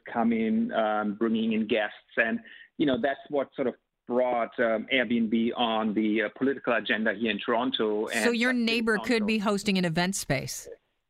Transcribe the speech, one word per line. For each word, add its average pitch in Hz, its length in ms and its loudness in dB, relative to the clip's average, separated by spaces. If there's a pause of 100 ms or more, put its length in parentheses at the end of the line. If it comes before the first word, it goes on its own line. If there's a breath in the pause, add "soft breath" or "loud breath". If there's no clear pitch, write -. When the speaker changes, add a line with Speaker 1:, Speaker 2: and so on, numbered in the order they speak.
(120)
Speaker 1:
come 117 220 2
in, 113 380 2
um, 107 420 0
bringing 113 400 0
in 110 120 2
guests. 107 280 -2 (240)
And, 117 220 0 (360 loud breath)
you 160 80 0
know, 127 160 2
that's 139 200 -2 (100)
what 139 240 -2
sort 131 140 -2
of 110 60 -2 (320)
brought, 123 520 0
um, 113 340 0
Airbnb 117 640 2
on 110 380 0
the, 107 300 2
uh, 104 120 -2
political 131 380 0
agenda 107 400 0
here 110 160 -2
in 104 80 -2
Toronto. 113 680 0
And 117 140 -2
Speaker 2:
So 240 100 4
your 240 180 0
Speaker 1:
City 240 140 0
Speaker 2:
neighbor 226 340 0
could 226 220 0
Speaker 1:
Council. 208 60 0
Speaker 2:
be 220 120 2
hosting 202 400 0
an 180 80 2
event 175 280 0
space. - 540 -4 (420)